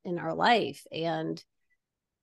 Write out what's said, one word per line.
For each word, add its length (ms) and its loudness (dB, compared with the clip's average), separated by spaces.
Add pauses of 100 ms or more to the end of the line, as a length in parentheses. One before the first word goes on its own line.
in 140 -4
our 160 -4
life. 580 2
And 500 -2 (800)